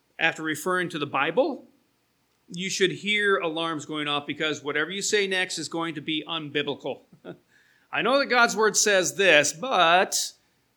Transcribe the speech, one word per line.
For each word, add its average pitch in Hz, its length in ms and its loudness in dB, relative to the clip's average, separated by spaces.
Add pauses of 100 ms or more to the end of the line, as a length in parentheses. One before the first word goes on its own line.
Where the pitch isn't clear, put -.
(180)
after 160 240 0
referring 170 460 -2
to 170 100 -8
the 147 60 -4
Bible, 165 640 0 (840)
you 185 220 -8
should 180 220 0
hear 202 440 0
alarms 165 480 -4
going 151 240 -6
off, 147 180 -2
because 151 380 -4
whatever 147 260 -2
you 196 120 -8
say 202 240 0
next 185 320 -2
is 147 100 -10
going 165 280 -6
to 151 40 -10
be 156 260 -4
unbiblical. 147 760 -6 (220)
<laughs> 175 140 -16 (560)
"I 143 80 -2
know 240 200 2
that 240 100 0
God's 233 260 4
word 214 180 2
says 190 420 2
this, 156 360 6
but," 185 800 2 (440)